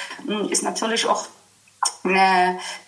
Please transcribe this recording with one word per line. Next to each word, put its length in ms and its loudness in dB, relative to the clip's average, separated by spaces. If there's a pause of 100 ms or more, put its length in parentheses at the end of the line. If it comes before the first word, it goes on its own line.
(260)
mh, 240 -2
ist 140 0
natürlich 420 -2
auch 220 0 (760)
eine 560 4 (280)